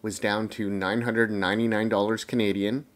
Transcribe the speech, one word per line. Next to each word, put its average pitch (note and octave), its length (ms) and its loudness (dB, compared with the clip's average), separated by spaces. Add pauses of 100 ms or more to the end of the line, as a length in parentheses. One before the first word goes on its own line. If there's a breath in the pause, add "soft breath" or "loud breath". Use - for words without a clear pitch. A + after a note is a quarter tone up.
was A2 160 -6
down G#2+ 300 0
to G#2 200 -4
nine G2+ 340 0
hundred A2+ 280 2
and G#2 80 -2
ninety-nine A2 500 0
dollars G#2+ 360 0
Canadian G#2+ 720 0